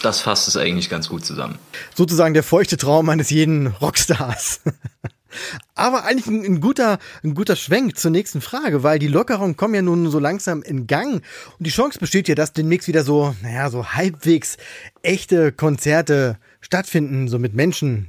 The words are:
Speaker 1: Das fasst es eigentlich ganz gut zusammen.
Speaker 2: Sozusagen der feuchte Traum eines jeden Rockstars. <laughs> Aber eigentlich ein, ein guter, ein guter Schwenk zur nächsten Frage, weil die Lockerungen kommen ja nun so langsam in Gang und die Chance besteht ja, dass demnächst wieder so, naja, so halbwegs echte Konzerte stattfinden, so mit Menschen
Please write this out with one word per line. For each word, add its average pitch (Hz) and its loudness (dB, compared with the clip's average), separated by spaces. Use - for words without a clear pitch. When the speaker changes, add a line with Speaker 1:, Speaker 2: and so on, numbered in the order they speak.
Speaker 1:
Das 110 0
fasst 104 0
es - -2
eigentlich 87 -2
ganz 82 -6
gut 80 -8
zusammen. 69 -8
Speaker 2:
Sozusagen 165 4
der 151 6
feuchte 175 2
Traum 156 4
eines 151 2
jeden 151 2
Rockstars. 127 -2
<laughs> - -16
Aber 247 0
eigentlich 233 0
ein, 220 -2
ein 180 2
guter, 220 2
ein 156 -2
guter 185 0
Schwenk 214 0
zur 165 0
nächsten 175 0
Frage, 196 -2
weil 151 4
die 147 0
Lockerungen 190 0
kommen 220 0
ja 202 2
nun 170 2
so 151 2
langsam 165 -2
in 131 -6
Gang 185 -2
und 170 -8
die 160 -4
Chance 269 0
besteht 185 0
ja, 156 2
dass 151 -2
demnächst 160 0
wieder 156 2
so, 143 2
naja, 120 -4
so 117 -6
halbwegs 160 0
echte 170 2
Konzerte 147 2
stattfinden, 143 -2
so 120 -2
mit 120 -2
Menschen 127 0